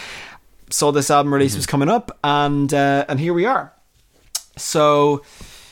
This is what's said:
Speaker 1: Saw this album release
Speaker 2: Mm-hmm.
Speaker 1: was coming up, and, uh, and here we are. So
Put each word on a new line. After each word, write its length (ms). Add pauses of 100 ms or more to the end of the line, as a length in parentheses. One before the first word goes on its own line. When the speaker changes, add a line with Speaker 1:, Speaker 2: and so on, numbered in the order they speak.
(680)
Speaker 1:
Saw 220
this 180
album 240
release 200
Speaker 2:
Mm-hmm. 60
Speaker 1:
was 80
coming 220
up, 320
and, 520
uh, 340
and 120
here 140
we 120
are. 260 (840)
So 680 (480)